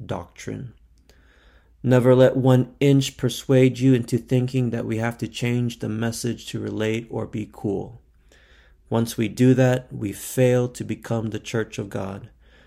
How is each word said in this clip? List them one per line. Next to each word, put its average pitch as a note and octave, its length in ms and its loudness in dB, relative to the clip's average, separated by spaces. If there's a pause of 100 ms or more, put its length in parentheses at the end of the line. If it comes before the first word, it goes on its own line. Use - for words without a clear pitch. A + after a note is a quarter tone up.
doctrine. G#2+ 680 -12 (1080)
Never B2+ 340 6
let B2+ 200 6
one B2+ 440 4
inch C#3 360 2
persuade B2+ 600 2
you C3 160 4
into A#2+ 240 0
thinking B2+ 520 -2
that A2+ 160 -6
we A2+ 100 -4
have A#2 220 -4
to A2 100 -6
change A#2+ 500 -2
the A2+ 100 -6
message A2+ 600 -6
to A#2 100 -8
relate G#2+ 520 -4
or A2 160 -8
be G#2+ 260 -8
cool. G2 500 -6 (880)
Once A#2 280 -2
we A2+ 120 -2
do B2+ 260 4
that, B2+ 380 0
we A2+ 200 -8
fail B2 560 0
to B2 140 -12
become A2 480 -6
the G#2+ 80 -8
church - 400 -6
of G2+ 100 -8
God. G2+ 420 -10 (360)